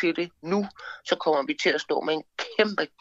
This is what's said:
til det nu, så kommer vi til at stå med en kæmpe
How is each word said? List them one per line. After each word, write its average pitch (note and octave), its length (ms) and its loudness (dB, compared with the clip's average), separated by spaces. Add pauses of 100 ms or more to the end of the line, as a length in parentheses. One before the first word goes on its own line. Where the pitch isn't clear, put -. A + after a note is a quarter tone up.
til E3 140 2
det E3+ 140 -2 (140)
nu, G3 220 0 (400)
så - 100 0
kommer D3+ 280 2
vi C#3 100 -2 (100)
til F#3 60 4
at D3+ 120 2
stå - 200 -2
med D#3 120 0
en D#3 100 -2 (340)
kæmpe G#3 300 2 (140)